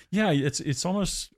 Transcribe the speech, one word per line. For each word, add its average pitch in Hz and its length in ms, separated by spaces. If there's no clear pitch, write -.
yeah, 208 220
it's, 139 280
it's - 240
almost 185 540